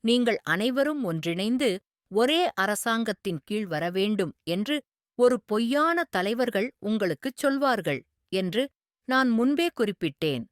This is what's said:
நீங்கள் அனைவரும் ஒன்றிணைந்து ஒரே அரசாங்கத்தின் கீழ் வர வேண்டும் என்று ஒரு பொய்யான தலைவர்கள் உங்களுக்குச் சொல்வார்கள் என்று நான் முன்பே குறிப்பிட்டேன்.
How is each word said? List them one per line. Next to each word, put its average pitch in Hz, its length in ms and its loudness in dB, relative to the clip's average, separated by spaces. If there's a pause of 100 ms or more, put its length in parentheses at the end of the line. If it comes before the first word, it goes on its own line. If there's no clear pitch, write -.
நீங்கள் 233 380 2
அனைவரும் 262 640 0
ஒன்றிணைந்து 185 760 -2 (340)
ஒரே 294 380 2
அரசாங்கத்தின் 208 920 -2
கீழ் 208 220 -4
வர 165 240 -4
வேண்டும் 190 420 0 (100)
என்று 214 400 -2 (360)
ஒரு 247 260 4
பொய்யான 285 600 0
தலைவர்கள் 220 760 -2
உங்களுக்குச் 208 580 -2
சொல்வார்கள் 254 680 0 (240)
என்று 190 400 -2 (360)
நான் 262 240 2
முன்பே 277 400 2 (120)
குறிப்பிட்டேன். 156 720 -2